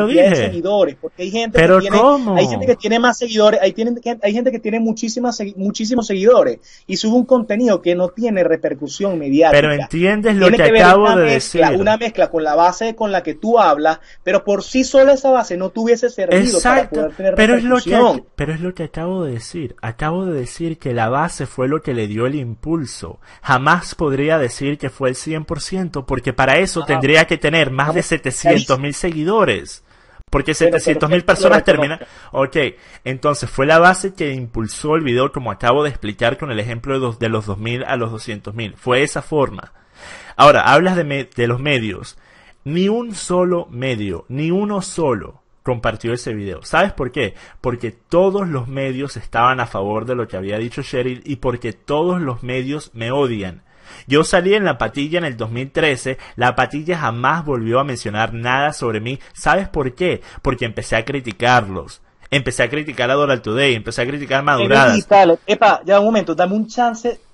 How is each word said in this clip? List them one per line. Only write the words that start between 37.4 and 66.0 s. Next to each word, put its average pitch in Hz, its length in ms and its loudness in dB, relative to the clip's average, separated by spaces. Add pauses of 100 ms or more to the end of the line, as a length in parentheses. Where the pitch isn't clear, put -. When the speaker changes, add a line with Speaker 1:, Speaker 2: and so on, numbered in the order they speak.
Speaker 1:
dos 98 100 -6
mil 120 260 -6
a - 120 -4
los 113 160 -4
doscientos 107 420 -12
mil. 107 240 -10
Fue 127 240 0
esa 147 220 -2
forma. 123 500 -4 (640)
Ahora, 135 260 6 (100)
hablas 180 240 2
de 170 80 -2
me-, 139 320 -6
de 120 120 -2
los 120 120 -2
medios. 127 560 -4 (480)
Ni 180 260 -2
un 226 260 -4
solo 180 560 -2
medio, 110 560 -6
ni 151 240 -4
uno 202 320 -2
solo 127 580 -4 (200)
compartió 117 520 -4
ese 120 200 -8
video. 98 300 -10
¿Sabes 190 300 -2
por 127 180 -6
qué? 113 240 -4 (260)
Porque 120 300 -6
todos 190 560 0
los 131 200 -6
medios 135 500 -6
estaban 123 420 0
a 117 80 -4
favor 107 380 -4
de 123 100 -4
lo 117 120 -6
que - 80 -12
había 98 220 -6
dicho 120 240 -8
Cheryl 127 440 -4
y 143 100 -6
porque 120 380 -6
todos 175 460 -2
los 123 220 -4
medios 131 520 -6
me 117 180 -8
odian. 113 500 -4 (460)
Yo 147 160 4
salí 190 320 2
en 208 80 0
La 143 160 -2
Patilla 143 400 -4
en 170 60 -4
el 123 120 -8
dos 113 140 -8
mil 131 180 -8
trece, 135 480 -2 (200)
La 123 180 2
Patilla 151 420 -2
jamás 139 480 -2
volvió 120 340 -2
a 139 40 0
mencionar 113 500 -4
nada 127 400 -2
sobre 110 260 -4
mí. 123 200 -8 (140)
¿Sabes 175 360 -2
por 135 240 -4
qué? 170 280 -4 (200)
Porque 127 240 -4
empecé - 300 -6
a 113 100 -2
criticarlos. 117 960 -2 (300)
Empecé 131 320 -2
a 113 60 0
criticar 131 420 -4
a - 40 2
Doral 139 280 0
Today, 123 320 0
empecé 110 260 -8
a 123 60 -2
criticar 139 360 -4
Maduradas. 147 540 4
Speaker 2:
Epa, 196 280 6 (200)
epa, 202 400 2
ya 202 140 4